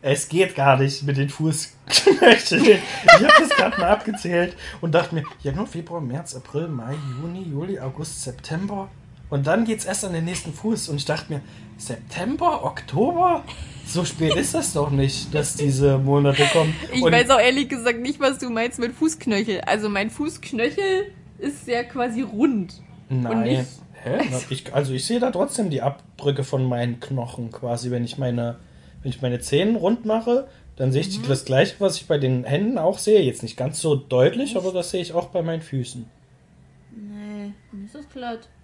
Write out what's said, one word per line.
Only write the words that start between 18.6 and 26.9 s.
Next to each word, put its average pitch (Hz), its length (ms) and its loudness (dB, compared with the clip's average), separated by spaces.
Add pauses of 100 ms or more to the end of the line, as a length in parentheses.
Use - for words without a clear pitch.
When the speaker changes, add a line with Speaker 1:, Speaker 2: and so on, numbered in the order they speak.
Speaker 2:
mit 240 140 -2
Fußknöchel. 220 680 0
Also 214 280 0
mein 202 220 -2
Fußknöchel 330 1000 -2 (280)
ist - 280 -8
ja 240 160 -2
quasi 240 380 -4
rund. 220 600 -2 (280)
Speaker 1:
Nein. 123 220 0
Speaker 2:
Und 113 120 0
nicht 127 220 0 (400)
Speaker 1:
Hä? 127 120 -2 (120)
Na, 127 80 -4 (120)
ich, - 240 -8
also 135 200 0
ich 127 120 -4
sehe 233 160 0
da 247 100 0
trotzdem 196 380 -2
die 135 120 -2
Abdrücke 139 640 -4
von 131 220 -2
meinen 120 340 -2